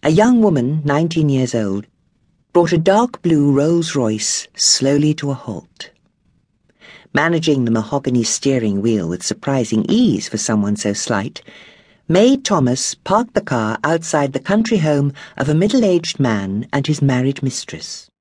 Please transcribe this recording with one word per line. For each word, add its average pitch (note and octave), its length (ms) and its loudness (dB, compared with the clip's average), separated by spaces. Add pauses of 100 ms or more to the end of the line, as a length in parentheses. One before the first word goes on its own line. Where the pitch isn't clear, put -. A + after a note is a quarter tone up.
a D3+ 80 2
young A3+ 320 4
woman, D3+ 420 2
nineteen D#3 440 0
years C3 260 0
old, G#2 320 -2 (640)
brought E3+ 200 4
a E3+ 40 2
dark G3 460 2
blue D3 300 2
Rolls-Royce C#3+ 1040 0
slowly D3 580 2
to C#3+ 160 -6
a C3+ 40 -4
halt. - 560 -14 (1200)
Managing D#3 520 0
the A#2 40 0
mahogany A#2+ 540 0
steering A2 580 -2
wheel G#2 260 0
with F2 140 -6
surprising A2+ 680 -2
ease G3 400 0
for A2 100 -6
someone G#2 360 -2
so G2+ 180 -4
slight, G#2 480 -6 (680)
May A3+ 280 4
Thomas C#3 600 -2
parked A3 380 -2
the - 80 0
car A2+ 420 -2
outside D#3 480 -2
the C#3 80 -4
country A3 380 0
home C#3+ 340 2 (240)
of C3+ 120 -2
a D3+ 60 2
middle-aged F#3+ 640 0
man G#2 540 -2
and C#3 120 -2
his D3+ 160 -2
married C3+ 440 0
mistress. - 680 -10 (100)